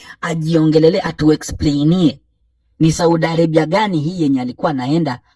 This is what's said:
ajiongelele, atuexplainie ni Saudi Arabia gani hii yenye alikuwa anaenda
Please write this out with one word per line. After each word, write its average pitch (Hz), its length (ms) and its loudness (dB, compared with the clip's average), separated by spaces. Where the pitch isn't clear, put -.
ajiongelele, 160 800 2
atuexplainie 151 1200 0
ni 160 120 4
Saudi 165 340 0
Arabia 160 400 0
gani 190 340 -2
hii 170 220 -6
yenye 139 200 0
alikuwa 127 300 -4
anaenda 143 480 -2